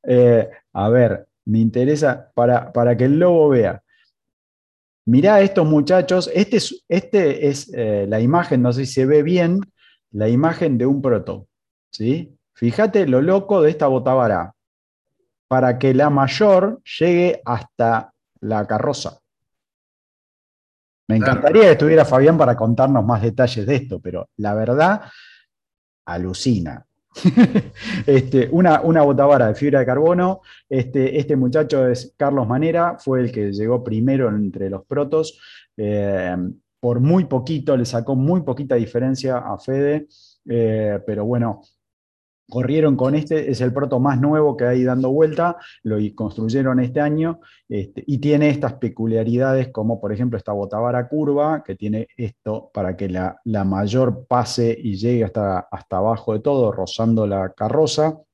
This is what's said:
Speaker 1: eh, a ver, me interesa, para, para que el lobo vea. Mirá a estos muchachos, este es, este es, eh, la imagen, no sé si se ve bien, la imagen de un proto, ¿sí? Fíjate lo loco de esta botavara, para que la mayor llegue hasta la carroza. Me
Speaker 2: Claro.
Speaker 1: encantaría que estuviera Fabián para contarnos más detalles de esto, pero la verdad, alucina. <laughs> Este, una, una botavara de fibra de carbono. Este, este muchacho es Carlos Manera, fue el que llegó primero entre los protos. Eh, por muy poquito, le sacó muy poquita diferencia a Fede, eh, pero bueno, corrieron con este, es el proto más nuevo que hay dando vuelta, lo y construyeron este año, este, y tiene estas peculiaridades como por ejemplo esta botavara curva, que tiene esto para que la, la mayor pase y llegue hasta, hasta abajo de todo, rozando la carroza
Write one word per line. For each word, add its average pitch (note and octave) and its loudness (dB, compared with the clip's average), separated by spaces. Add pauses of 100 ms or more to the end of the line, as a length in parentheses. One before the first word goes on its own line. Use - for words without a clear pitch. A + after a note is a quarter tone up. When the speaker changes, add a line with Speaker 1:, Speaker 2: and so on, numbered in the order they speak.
Speaker 1:
eh, B2 4 (240)
a G2+ -2
ver, A#2 2 (180)
me G#2+ 0
interesa, B2+ 0
para, A#2+ 0
para A#2+ 2
que B2 2
el C#3+ 2
lobo E3+ 4
vea. A2 0 (1200)
Mirá D3 4
a G3 8
estos G3 2
muchachos, F3+ 2
este G#3 2
es, - -6
este E3 0
es, C#3 -4
eh, G#2 -2
la G#2+ 0
imagen, C#3 2
no B2 2
sé B2+ -4
si - -10
se C3 2
ve D3+ 4
bien, F3 0 (540)
la G#2+ 0
imagen D3 0
de B2 0
un C#3 0
proto, G#2 -4 (440)
¿sí? C#3 -6 (180)
Fíjate G3 0
lo C3 2
loco F#3+ 0
de D3+ 6
esta D#3 -2
botavara, B2 0 (920)
para B2+ 2
que C3 2
la C#3+ 4
mayor F#3 2 (180)
llegue F3 0
hasta A2+ -2 (280)
la G#2+ -4
carroza. A2 -6 (1900)
Me A2 2
Speaker 2:
Claro. C3+ 2
Speaker 1:
encantaría D3+ 6
que F3+ 10
estuviera D#3 6
Fabián C3+ 4
para C3 4
contarnos A#2+ 2
más A2+ 0
detalles A#2 0
de C#3+ 0
esto, B2+ -6
pero F2+ -10 (100)
la G#2 -4
verdad, C#3+ 0 (1040)
alucina. F2+ -6 (320)
<laughs> - 2 (320)
Este, C3 2
una, E3 4
una E3 2
botavara C#3 4
de G#2+ 0
fibra C#3 2
de B2 2
carbono. F3 0 (260)
Este, C3 -2
este C#3 -2
muchacho C3 0
es B2 -4
Carlos C#3 0
Manera, E3 -2
fue C3 -2
el B2 -2
que G#2 -4
llegó A2+ -2
primero A#2+ -2
entre G2+ -4
los F#2+ -10
protos. D3 -4 (380)
Eh, G2+ -4 (440)
por A#2+ -2
muy E3 2
poquito, C#3 -2
le B2 0
sacó A#2+ -4
muy D#3+ 0
poquita C3+ -4
diferencia B2+ -2
a G#2 -8
Fede, C#3+ -4 (420)
eh, A2 -2
pero A#2 -6
bueno, A#2 -4 (840)
corrieron C#3 0
con C3 0
este, D3+ -4
es A#2 -4
el B2+ -2
proto C3+ -4
más C3 0
nuevo D3 0
que B2 -2
hay B2+ 0
dando B2+ -2
vuelta, D#3+ 0 (240)
lo G#2+ -4
y G#2 -4
construyeron A#2 -2
este B2+ -2
año, D#3+ -2 (280)
este, - -8
y C#3 -4
tiene D3 2
estas C#3+ -4
peculiaridades A#2 -2
como A2 -4
por G#2 -6
ejemplo A#2 -4
esta G2+ -8
botavara A2 -4
curva, D3 -2
que G2 -12
tiene G#2+ -6
esto A2 -10
para F#2 -6
que G2 -8
la, F#2 -6
la G#2+ -4
mayor G2+ -2
pase A#2+ -2
y G#2 -6
llegue A#2 -2
hasta, G2 -4 (100)
hasta F#2+ -8
abajo A2 -2
de G#2+ -4
todo, C3 0
rozando A2+ -2
la G2 -4
carroza D3+ -2 (140)